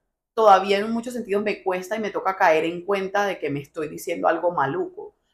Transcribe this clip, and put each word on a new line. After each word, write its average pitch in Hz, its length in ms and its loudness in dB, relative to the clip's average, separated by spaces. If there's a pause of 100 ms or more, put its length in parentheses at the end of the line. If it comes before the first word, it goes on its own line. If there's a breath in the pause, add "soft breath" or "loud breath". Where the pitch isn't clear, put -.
(340)
todavía 196 440 6
en 214 140 -2
muchos 233 220 -6
sentidos 208 300 -2
me 208 180 -4
cuesta 185 360 -4
y - 20 -6
me 208 120 -4
toca 185 260 -2
caer 175 260 4
en 175 220 -4
cuenta 202 400 -2
de 185 120 -4
que 151 120 -6
me 143 100 -4
estoy 151 300 -10
diciendo 170 400 -4
algo 165 220 0
maluco. 175 640 -4 (180)